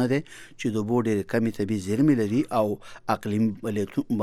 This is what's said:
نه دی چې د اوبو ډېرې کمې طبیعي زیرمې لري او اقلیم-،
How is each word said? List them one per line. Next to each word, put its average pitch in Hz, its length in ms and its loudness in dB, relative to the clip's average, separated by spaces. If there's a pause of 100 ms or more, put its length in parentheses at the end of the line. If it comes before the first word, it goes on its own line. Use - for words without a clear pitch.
نه 127 100 4
دی 139 80 2 (400)
چې - 100 -2
د 107 120 -2
اوبو 117 260 2
ډېرې 104 240 2
کمې 113 280 2
طبیعي 101 280 -2
زیرمې 135 340 4
لري 107 200 2 (180)
او 110 80 4 (480)
اقلیم-، 107 380 0 (680)